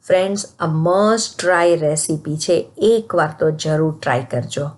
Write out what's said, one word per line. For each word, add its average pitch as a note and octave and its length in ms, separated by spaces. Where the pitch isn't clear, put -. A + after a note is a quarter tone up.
ફ્રેન્ડ્સ, F#3+ 380
આ F3 80
મસ્ટ F#3+ 720
ટ્રાય F3 360
રેસીપી D#3 600
છે, E3+ 300
એકવાર G3 600
તો D#3 120
જરૂર D#3 480
ટ્રાય B2+ 320
કરજો. B2+ 460